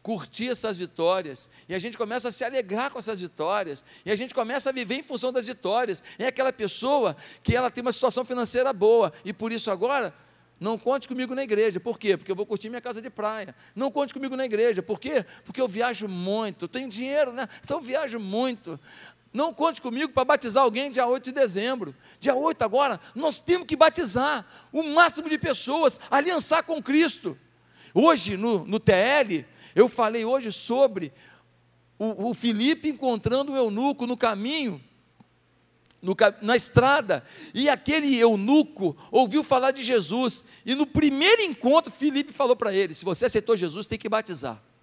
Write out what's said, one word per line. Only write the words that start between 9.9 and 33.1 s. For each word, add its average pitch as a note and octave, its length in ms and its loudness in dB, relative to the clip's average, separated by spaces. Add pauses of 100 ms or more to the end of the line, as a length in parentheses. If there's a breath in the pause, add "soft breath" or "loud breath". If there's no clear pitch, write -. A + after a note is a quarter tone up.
"Não G#3 180 -2
conte C4 300 -2
comigo B3+ 280 -6
na C4+ 80 -4
igreja." G#3+ 360 2
Por A#3 200 -6
quê? G3 160 2
Porque - 160 -10
eu F#3 40 -2
vou G3+ 100 -4
curtir G#3+ 240 -8
minha A#3+ 120 -10
casa A3+ 200 -10
de B3 80 -14
praia. G#3+ 460 -8 (200 soft breath)
"Não C4 160 -2
conte C#4+ 220 -2
comigo C4 220 -6
na C4 100 -2
igreja." A3 360 0
Por F#3+ 180 -6
quê? C4 260 -2 (200 loud breath)
Porque B3+ 160 -6
eu B3+ 60 2
viajo A3 400 -4
muito, F#3+ 580 -4
eu - 40 -12
tenho B3+ 200 -8
dinheiro, C4 440 -2
né? A#3+ 140 -6 (160 loud breath)
Então C#4+ 140 -4
eu D#4+ 60 -6
viajo B3+ 360 -4
muito. G3+ 600 -4 (520 loud breath)
"Não D#4 220 -2
conte D#4+ 280 -2
comigo C4 300 -4
para B3+ 140 0
batizar C4 380 2
alguém B3+ 260 0
dia B3 160 0
oito B3+ 200 -2
de B3+ 80 -8
dezembro." A3 600 -2 (260 soft breath)
Dia C4+ 140 2
oito D4 300 0
agora, A#3 360 0 (140 loud breath)
nós D4 260 -2
temos F4 280 0
que D#4 80 -4
batizar C4+ 680 2 (260 loud breath)
o D4+ 100 -2
máximo D#4 480 2
de G#4 80 0
pessoas, D4 640 0 (100)
aliançar D#4 540 2
com D#4 180 -4
Cristo. C4 560 0 (560 soft breath)
Hoje, G#3 440 4
no, G3+ 280 0
no G#3 140 -2
T - 120 4
L, G3+ 540 2 (300 loud breath)
eu A#3 120 8
falei A3+ 380 -2
hoje A#3+ 260 -2
sobre A#3 640 0 (840 soft breath)
o, A3 340 -4
o - 20 -4
Filipe A#3+ 560 0
encontrando B3+ 640 -2